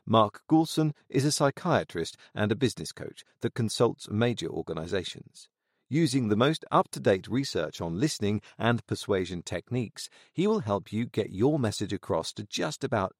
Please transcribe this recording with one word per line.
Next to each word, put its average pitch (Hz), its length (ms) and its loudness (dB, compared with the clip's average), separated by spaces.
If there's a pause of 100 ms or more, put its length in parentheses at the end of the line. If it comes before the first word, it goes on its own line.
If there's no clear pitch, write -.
Mark 110 420 4
Goulston 156 460 2 (140)
is 139 160 2
a 151 60 4
psychiatrist 135 840 0 (180)
and 107 160 0
a 104 60 2
business 113 340 -2
coach - 320 -14 (200)
that 117 120 -4
consults - 540 0
major 110 400 0
organizations. 85 1000 -6 (400)
Using 131 400 2
the 104 60 6
most 139 380 2
up-to-date 110 560 0
research 98 520 -2
on 85 200 -4
listening 107 400 0 (180)
and 113 280 0
persuasion 92 560 -2
techniques, 104 680 -6 (240)
he 180 160 0
will 214 120 2
help 101 300 -2
you 110 140 -2
get 117 260 -4
your 127 280 2
message 104 340 -2
across 87 400 -4
to 107 100 -12
just 156 400 -6
about 104 380 -2